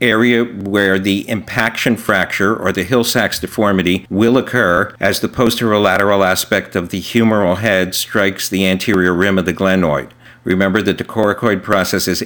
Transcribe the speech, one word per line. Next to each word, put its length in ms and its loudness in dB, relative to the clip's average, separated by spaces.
area 440 2
where 520 0
the 320 -2
impaction 680 -2
fracture 600 0
or 160 -2
the 100 -2
Hill-Sachs 560 0
deformity 720 0
will 260 2
occur 640 0
as 200 0
the 80 -2
posterolateral 1000 2
aspect 500 -2
of 140 -4
the 120 -6
humeral 560 2
head 360 0
strikes 560 -2
the 160 0
anterior 480 2
rim 240 2
of 80 0
the 80 0
glenoid. 560 0
Remember 380 0
that 160 0
the 60 -8
coracoid 580 0
process 460 0
is 180 -2